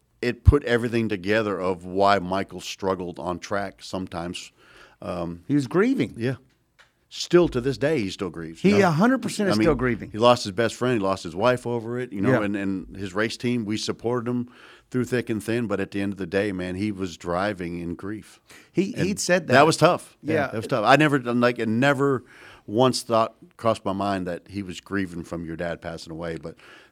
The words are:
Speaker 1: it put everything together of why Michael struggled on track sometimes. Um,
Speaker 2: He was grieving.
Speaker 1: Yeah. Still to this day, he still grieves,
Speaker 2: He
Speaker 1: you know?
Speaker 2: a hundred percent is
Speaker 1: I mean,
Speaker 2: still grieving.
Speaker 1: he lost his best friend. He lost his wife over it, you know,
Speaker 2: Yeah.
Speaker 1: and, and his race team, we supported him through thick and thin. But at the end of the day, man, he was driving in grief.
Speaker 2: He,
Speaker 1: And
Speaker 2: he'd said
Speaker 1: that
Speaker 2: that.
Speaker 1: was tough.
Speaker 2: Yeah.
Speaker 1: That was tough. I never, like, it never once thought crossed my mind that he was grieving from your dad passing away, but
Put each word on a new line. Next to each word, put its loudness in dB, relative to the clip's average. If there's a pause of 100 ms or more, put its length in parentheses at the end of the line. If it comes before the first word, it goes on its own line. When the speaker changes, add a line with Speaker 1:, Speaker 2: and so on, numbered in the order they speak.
(220)
Speaker 1:
it -4
put 6
everything 0
together 0
of -2
why 4
Michael -4
struggled -4
on -6
track -6
sometimes. -8 (500)
Um, -8
Speaker 2:
He 0
was 0
grieving. 0
Speaker 1:
Yeah. -4 (760)
Still 2
to -2
this -2
day, 0
he -2
still -6
grieves, -12
Speaker 2:
He 4
Speaker 1:
you 6
know? 6
Speaker 2:
a 4
hundred 4
percent -2
is 2
Speaker 1:
I 2
mean, 4
Speaker 2:
still 4
grieving. -2
Speaker 1:
he -8
lost 6
his -6
best 0
friend. 0
He 0
lost 0
his -10
wife 2
over -6
it, -10
you -6
know, 2
Speaker 2:
Yeah. 0
Speaker 1:
and, -2
and -6
his -10
race -2
team, -4
we -2
supported -4
him -2 (440)
through 0
thick -2
and -2
thin. -2
But -2
at -4
the -4
end -2
of -10
the -6
day, 0
man, -6
he -2
was -8
driving -4
in -6
grief. -14 (320)
Speaker 2:
He, -2
Speaker 1:
And 0
Speaker 2:
he'd -4
said 0
Speaker 1:
that 2
Speaker 2:
that. 10
Speaker 1:
was 4
tough. 2
Speaker 2:
Yeah. 0
Speaker 1:
That -10
was -6
tough. 0
I 10
never, 4
like, 2
it 0
never 2 (420)
once 2
thought 2 (220)
crossed 0
my -2
mind -2
that -8
he -8
was -12
grieving -6
from -10
your -8
dad -6
passing -12
away, -8
but -14 (360)